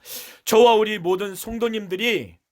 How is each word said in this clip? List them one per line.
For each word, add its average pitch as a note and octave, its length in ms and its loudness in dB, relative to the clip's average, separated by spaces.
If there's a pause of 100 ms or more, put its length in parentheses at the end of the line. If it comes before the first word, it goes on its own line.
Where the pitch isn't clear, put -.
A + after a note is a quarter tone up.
(460)
저와 A#3 300 6
우리 G#3+ 240 0
모든 F#3 360 -4
성도님들이 G#3+ 1000 -4 (140)